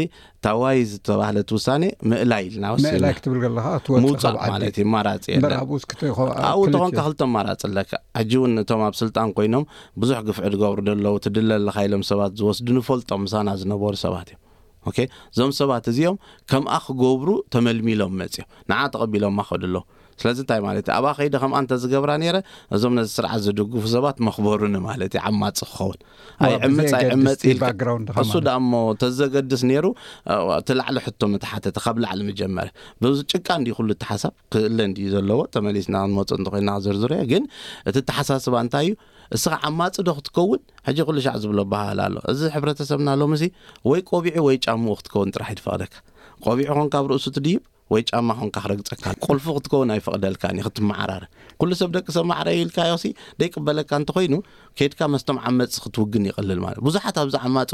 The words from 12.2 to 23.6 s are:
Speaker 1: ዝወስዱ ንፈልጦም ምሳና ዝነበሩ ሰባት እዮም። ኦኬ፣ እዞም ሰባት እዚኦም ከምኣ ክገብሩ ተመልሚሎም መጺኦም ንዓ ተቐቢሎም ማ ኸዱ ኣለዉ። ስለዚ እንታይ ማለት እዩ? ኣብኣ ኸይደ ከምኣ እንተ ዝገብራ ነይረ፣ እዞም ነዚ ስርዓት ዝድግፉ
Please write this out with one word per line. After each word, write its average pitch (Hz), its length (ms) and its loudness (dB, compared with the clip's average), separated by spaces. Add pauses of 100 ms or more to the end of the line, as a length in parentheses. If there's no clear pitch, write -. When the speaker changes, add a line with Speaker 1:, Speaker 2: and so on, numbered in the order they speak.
Speaker 1:
ዝወስዱ 104 400 0
ንፈልጦም 120 460 0
ምሳና 101 360 -2
ዝነበሩ 101 400 -2
ሰባት 90 320 -4
እዮም። - 120 -20 (440)
ኦኬ፣ 98 140 -2 (280)
እዞም 127 260 2
ሰባት 135 340 0
እዚኦም 160 300 2 (320)
ከምኣ 135 340 2
ክገብሩ 131 460 2 (220)
ተመልሚሎም 113 640 2
መጺኦም - 340 -8 (180)
ንዓ 104 200 2
ተቐቢሎም 107 480 0
ማ 101 100 0
ኸዱ 92 200 -4
ኣለዉ። 90 180 -2 (360)
ስለዚ 120 200 0
እንታይ 123 220 -2
ማለት 98 240 -2
እዩ? - 80 -2
ኣብኣ 131 220 2
ኸይደ 143 240 0
ከምኣ 135 200 0
እንተ 131 200 -2
ዝገብራ 139 380 0
ነይረ፣ 170 200 0 (340)
እዞም 120 220 2
ነዚ 117 160 2
ስርዓት 107 340 -2
ዝድግፉ 104 460 0